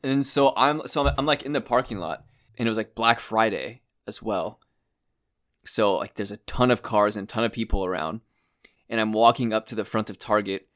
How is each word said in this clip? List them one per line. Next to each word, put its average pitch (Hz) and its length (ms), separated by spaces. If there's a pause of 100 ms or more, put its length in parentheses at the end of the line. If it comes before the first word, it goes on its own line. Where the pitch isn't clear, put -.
And 139 220
so 139 320
I'm, 143 280
so 143 220
I'm, 135 120
I'm, 139 60
like, 147 180
in 143 100
the 135 80
parking 123 360
lot, 82 280 (320)
and 117 100
it - 20
was, 110 80
like, 110 160
Black 117 260
Friday 110 640 (240)
as - 160
well. 104 380 (1040)
So, 104 300
like, - 200
there's 101 160
a 104 60
ton - 340
of 117 100
cars 104 340
and 101 120
ton 113 180
of 113 80
people 101 320
around, 90 360 (680)
and 113 100
I'm 110 140
walking 117 400
up 110 140
to 110 80
the 107 100
front 110 240
of 101 100
Target 101 560